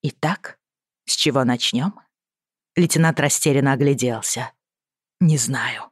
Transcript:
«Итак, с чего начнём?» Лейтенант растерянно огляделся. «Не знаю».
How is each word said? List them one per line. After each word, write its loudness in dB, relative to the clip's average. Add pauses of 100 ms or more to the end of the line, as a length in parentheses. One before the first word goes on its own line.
«Итак, -6 (460)
с -2
чего 2
начнём?» -2 (760)
Лейтенант 2
растерянно 2
огляделся. -2 (680)
«Не 4
знаю». -4